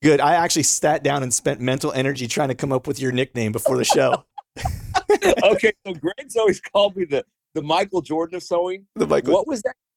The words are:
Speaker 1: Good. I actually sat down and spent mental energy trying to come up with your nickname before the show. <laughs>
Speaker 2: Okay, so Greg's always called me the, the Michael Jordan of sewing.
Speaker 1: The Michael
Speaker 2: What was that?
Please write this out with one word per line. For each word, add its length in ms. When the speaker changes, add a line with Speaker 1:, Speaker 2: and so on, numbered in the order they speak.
Speaker 1:
Good. 180
I 140
actually 300
sat 400
down 200
and 100
spent 280
mental 320
energy 340
trying 220
to 60
come 180
up 120
with 140
your 140
nickname 400
before 240
the 80
show. 400
<laughs> 80
Speaker 2:
Okay, 300
so 80
Greg's 420
always 240
called 360
me 100
the, 180
the 80
Michael 400
Jordan 360
of 60
sewing. 520
Speaker 1:
The 100
Michael 280
Speaker 2:
What 140
was 160
that? 120